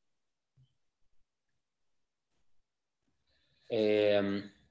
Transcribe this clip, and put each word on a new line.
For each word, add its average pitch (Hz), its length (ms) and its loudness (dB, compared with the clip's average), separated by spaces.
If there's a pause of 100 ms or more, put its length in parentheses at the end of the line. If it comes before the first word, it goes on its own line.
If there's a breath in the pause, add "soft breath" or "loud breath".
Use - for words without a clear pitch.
(3750)
Em, 104 840 0 (200)